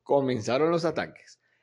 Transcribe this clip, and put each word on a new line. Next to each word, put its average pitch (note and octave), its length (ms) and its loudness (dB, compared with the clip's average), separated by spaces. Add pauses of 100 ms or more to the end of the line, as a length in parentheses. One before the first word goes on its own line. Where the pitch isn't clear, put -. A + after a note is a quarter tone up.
comenzaron C3 680 0
los E3+ 140 0
ataques. - 560 -6 (220)